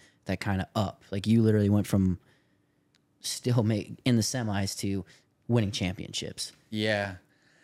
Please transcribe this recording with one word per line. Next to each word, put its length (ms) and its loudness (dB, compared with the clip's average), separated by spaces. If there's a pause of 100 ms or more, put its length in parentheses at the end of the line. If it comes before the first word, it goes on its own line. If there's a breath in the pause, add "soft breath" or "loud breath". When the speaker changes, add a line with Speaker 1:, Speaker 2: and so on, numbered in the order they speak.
(260 soft breath)
Speaker 1:
that 140 -4
kinda 360 -2
up. 360 -2
Like, 160 -4
you 160 4
literally 260 4
went 180 4
from 300 2 (1040 soft breath)
still 420 0
ma-, 200 0 (220)
in 100 4
the 80 6
semis 560 -2
to 260 -4 (420 soft breath)
winning 240 2
championships. 800 -8 (180)
Speaker 2:
Yeah. 460 -2 (480 soft breath)